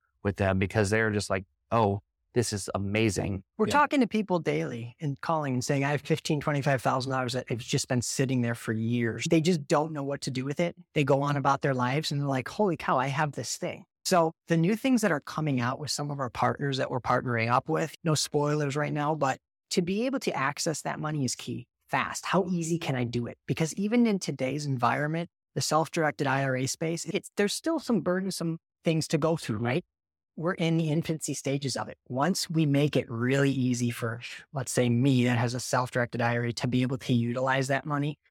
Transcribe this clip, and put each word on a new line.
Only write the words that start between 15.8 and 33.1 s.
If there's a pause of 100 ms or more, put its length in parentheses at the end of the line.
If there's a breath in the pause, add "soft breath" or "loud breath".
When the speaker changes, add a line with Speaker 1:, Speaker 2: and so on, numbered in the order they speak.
Speaker 2:
some
of
our
partners
that
we're
partnering
up
with,
no
spoilers
right
now,
but (320)
to
be
able
to
access
that
money
is
key. (200)
Fast.
How
easy
can
I
do
it? (100)
Because
even
in
today's
environment, (260)
the
self-directed
I
R
A
space,
it's,
there's
still
some
burdensome (260)
things
to
go
through,
right? (540)
We're
in
the
infancy
stages
of
it. (100)
Once
we
make
it
really